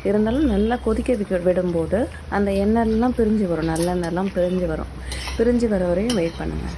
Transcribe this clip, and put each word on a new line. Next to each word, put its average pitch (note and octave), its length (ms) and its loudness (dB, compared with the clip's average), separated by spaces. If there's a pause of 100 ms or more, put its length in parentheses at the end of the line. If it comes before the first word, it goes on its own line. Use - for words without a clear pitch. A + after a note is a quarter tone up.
இருந்தாலும் G#3+ 400 2
நல்லா A3 320 2
கொதிக்க A#3 360 0
விக்க-, F#3+ 340 -2
விடும்போது F3+ 540 2 (280)
அந்த G3+ 220 0 (140)
எண்ணெயெல்லாம் A3+ 540 2
பிரிஞ்சு G#3+ 340 2
வரும், D#3+ 200 0
நல்லெண்ணெய்லாம் F3 640 0
பிரிஞ்சு F3+ 360 0
வரும். - 200 -6 (460)
பிரிஞ்சு A#3+ 300 2
வர F#3 180 2
வரையும் G3+ 340 2
வெயிட் E3 200 -2
பண்ணுங்க. D#3 380 -6